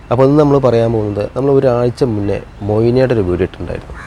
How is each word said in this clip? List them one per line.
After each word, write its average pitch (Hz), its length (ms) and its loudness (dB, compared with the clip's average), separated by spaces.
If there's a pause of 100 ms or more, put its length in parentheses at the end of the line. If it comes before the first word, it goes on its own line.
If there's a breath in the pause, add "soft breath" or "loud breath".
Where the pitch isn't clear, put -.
(120)
അപ്പോൾ 127 140 4
ഇന്ന് 143 160 4
നമ്മൾ 143 160 4
പറയാൻ 117 340 2
പോകുന്നത്, 104 320 -2 (120)
നമ്മൾ 135 200 0
ഒരാഴ്ച 123 560 0
മുന്നേ 101 240 -2 (320)
മൊയ്നയുടെ 120 460 2
ഒരു 113 60 2
വീഡിയോ 90 260 0
ഇട്ടിട്ടുണ്ടായിരുന്നു. 87 480 -12 (120)